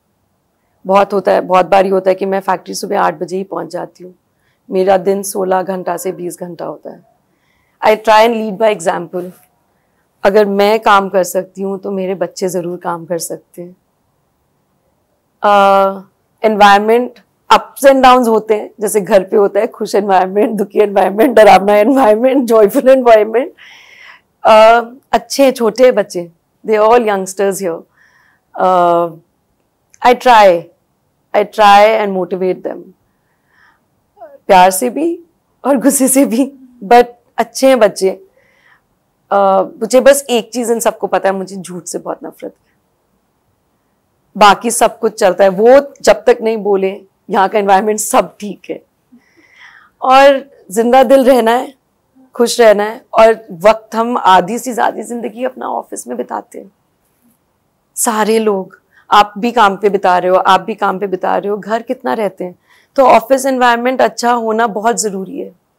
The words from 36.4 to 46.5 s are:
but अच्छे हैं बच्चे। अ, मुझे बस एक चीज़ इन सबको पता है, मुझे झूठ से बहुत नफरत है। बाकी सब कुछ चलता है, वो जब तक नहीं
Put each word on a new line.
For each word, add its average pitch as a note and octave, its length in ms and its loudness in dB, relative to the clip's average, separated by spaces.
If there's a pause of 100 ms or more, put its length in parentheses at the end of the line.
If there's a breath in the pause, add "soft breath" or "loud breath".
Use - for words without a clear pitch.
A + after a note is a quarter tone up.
but A#3+ 200 4 (340)
अच्छे A#3 280 -2
हैं C4 120 4
बच्चे। F#3+ 300 0 (1200)
अ, G3+ 60 0 (260)
मुझे A3 380 -2
बस C#4 300 2
एक A3 220 -4
चीज़ A#3 200 -4
इन A#3 80 -4
सबको G#3+ 260 -6
पता F#3 220 -2
है, F#3+ 60 -2
मुझे F#3+ 220 -12
झूठ F3+ 280 -16
से - 140 -10
बहुत F3 260 -12
नफरत - 300 -18
है। - 180 -20 (1600)
बाकी G3+ 340 2
सब A3 280 -2
कुछ A3 220 -4
चलता F#3+ 240 2
है, G3 60 4
वो A#3+ 520 2
जब G#3+ 100 4
तक A#3 300 2
नहीं A3+ 140 -4